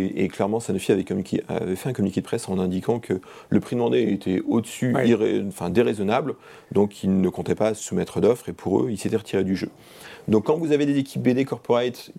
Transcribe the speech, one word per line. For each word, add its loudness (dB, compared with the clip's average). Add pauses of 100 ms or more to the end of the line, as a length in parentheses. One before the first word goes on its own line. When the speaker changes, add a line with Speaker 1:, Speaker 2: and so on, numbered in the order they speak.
(180)
Speaker 1:
Et, 0
et -2
clairement, -2
Sanofi -2
avait 4
communiqué, -2
avait -2
fait -6
un -4
communiqué 0
de -14
presse -4
en -2
indiquant -2
que -4 (280)
le 4
prix -2
demandé 2
était 0
au-dessus, 0
Speaker 2:
Ouais. 2
Speaker 1:
irré-, 2
enfin, -6
déraisonnable. 2 (360)
Donc 0
ils 4
ne 4
comptaient -2
pas 0
soumettre -4
d'offres 2
et -8
pour 0
eux, 0
ils -4
s'étaient -2
retirés 0
du 2
jeu. -4 (580)
Donc 4
quand 4
vous -2
avez 4
des 2
équipes -4
B 4
D 2
Corporate -2